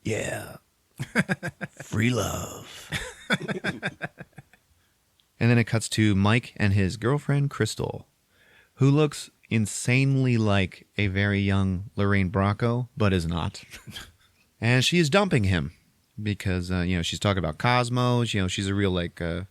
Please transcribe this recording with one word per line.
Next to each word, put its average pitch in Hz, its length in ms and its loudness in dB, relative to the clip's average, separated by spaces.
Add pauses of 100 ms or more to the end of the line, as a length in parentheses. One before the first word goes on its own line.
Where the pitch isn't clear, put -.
Yeah, - 540 -6 (1300)
free 107 260 0
love. 90 800 -6 (400)
<laughs> 247 100 -2 (2000)
And 117 80 4
then 120 80 6
it 117 60 4
cuts 110 260 -2
to 107 240 2
Mike 101 440 2
and 104 140 2
his 98 260 2
girlfriend, 143 520 0
Crystal, - 580 -4 (680)
who 135 160 4
looks 147 400 0 (180)
insanely 127 880 2
like 98 480 0 (140)
a 101 80 2
very 98 320 0
young 98 460 2 (100)
Lorraine 98 340 2
Bracco, 104 680 0
but 104 160 2
is 90 140 2
not. 85 380 -4 (240)
<laughs> - 760 -20
And 123 220 2
she 170 140 2
is 165 100 2
dumping 180 360 2
him 85 260 0 (500)
because, 95 480 -2
uh, 92 120 0
you 90 140 0
know, 90 60 0
she's 82 180 -4
talking 98 200 2
about 78 180 -2
Cosmos. 123 800 0
You 104 80 2
know, 95 40 0
she's 98 200 -4
a 98 80 0
real, 101 160 2
like, 87 280 -4
uh 85 320 -6